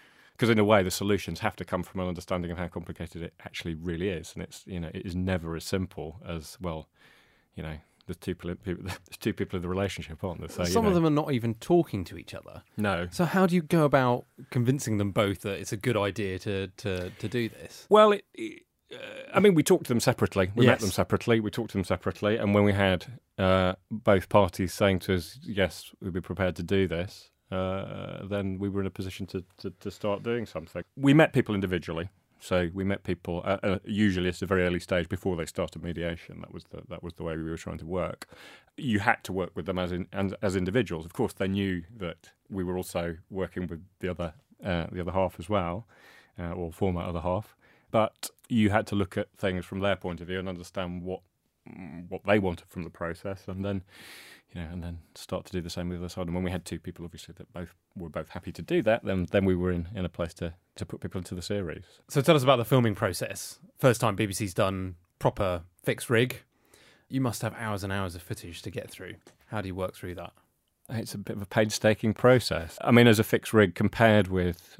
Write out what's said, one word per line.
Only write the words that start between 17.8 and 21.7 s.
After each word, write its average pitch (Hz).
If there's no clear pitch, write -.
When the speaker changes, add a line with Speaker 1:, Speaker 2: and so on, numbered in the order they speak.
Speaker 1:
Well, 214
it, 202
it, -
uh, -
I 190
mean, 202
we 151
talked 180
to -
them 117
separately. 98
We 120
met 120
Speaker 2:
Yes. -
Speaker 1:
them 98
separately. 110
We 104
talked 113